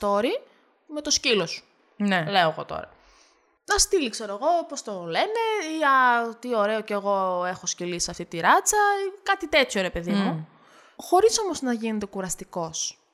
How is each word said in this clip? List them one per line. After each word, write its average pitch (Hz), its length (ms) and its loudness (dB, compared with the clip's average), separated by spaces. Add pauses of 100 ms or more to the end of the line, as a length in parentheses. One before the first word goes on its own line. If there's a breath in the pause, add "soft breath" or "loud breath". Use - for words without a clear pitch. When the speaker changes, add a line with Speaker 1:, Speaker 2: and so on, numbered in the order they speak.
Speaker 1:
story 214 400 0 (460 soft breath)
με 302 140 -12
το 294 100 -4
σκύλο 214 360 2
σου. - 180 -10 (320)
Speaker 2:
Ναι. 190 320 0
Speaker 1:
Λέω 175 220 4
εγώ 156 140 -6
τώρα. - 260 -10 (760 soft breath)
Να 403 120 2
στείλει, 320 320 2
ξέρω 208 240 -8
εγώ, 311 340 0
πώς 294 140 -10
το 196 220 -8
λένε, 349 400 -2 (340)
ή 311 60 0
"Α, 247 540 4
τι 247 180 -4
ωραίο 214 240 2
κι 214 120 -6
εγώ 196 520 0
έχω 180 220 -6
σκυλί 175 340 -6
σε 170 100 -4
αυτή - 140 -8
τη 170 160 -10
ράτσα", 302 360 4
ή 403 460 0
κάτι 392 260 -2
τέτοιο, 262 340 2
ρε 180 80 -2
παιδί 170 220 -6
μου. 196 200 2
Speaker 2:
Μμ. 156 120 -6 (520 soft breath)
Speaker 1:
Χωρίς 415 420 4
όμως 381 240 -4
να 254 100 0
γίνεται 220 340 -4
κουραστικός. 185 920 -8 (160)